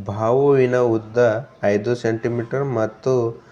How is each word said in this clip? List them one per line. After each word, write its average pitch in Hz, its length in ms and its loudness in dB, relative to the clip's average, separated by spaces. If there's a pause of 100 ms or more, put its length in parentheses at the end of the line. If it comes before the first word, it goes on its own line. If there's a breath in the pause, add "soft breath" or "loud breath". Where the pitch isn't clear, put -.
ಬಾಹುವಿನ 123 720 2
ಉದ್ದ 113 680 0 (180)
ಐದು 104 300 0
ಸೆಂಟಿಮೀಟರ್ 117 720 -4
ಮತ್ತು 117 880 -2